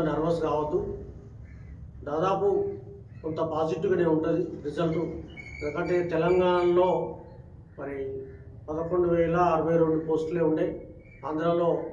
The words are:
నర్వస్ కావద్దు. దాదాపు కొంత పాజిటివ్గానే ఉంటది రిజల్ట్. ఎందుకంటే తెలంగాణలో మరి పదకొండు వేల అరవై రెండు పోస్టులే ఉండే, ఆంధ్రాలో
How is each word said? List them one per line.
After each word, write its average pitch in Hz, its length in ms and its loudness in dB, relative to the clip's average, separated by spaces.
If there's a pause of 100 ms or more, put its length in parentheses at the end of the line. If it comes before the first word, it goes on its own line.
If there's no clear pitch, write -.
నర్వస్ 156 380 0
కావద్దు. 151 340 0 (1300)
దాదాపు 190 400 2 (760)
కొంత 160 160 -4 (140)
పాజిటివ్గానే 175 600 2
ఉంటది 160 280 2 (260)
రిజల్ట్. 160 300 0 (600)
ఎందుకంటే 165 360 -2 (180)
తెలంగాణలో 175 720 4 (920)
మరి 277 180 -8 (720)
పదకొండు 170 460 0
వేల 165 220 4 (200)
అరవై 160 260 4
రెండు 156 240 4
పోస్టులే 160 420 0
ఉండే, 160 180 2 (640)
ఆంధ్రాలో 170 400 2 (240)